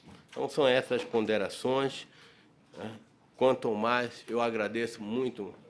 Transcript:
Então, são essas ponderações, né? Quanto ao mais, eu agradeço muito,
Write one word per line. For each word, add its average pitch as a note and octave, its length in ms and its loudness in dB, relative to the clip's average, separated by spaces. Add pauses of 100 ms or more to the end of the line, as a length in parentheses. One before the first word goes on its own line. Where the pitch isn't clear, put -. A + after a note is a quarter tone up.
(300)
Então, C3 180 -4
são D3 180 4
essas B2 380 4
ponderações, A2+ 1040 0 (680)
né? A2 220 -10 (400)
Quanto B2+ 320 4
ao A2 60 0
mais, A#2+ 520 0
eu A2+ 140 -2
agradeço A2+ 600 -2
muito, A2 540 -6 (160)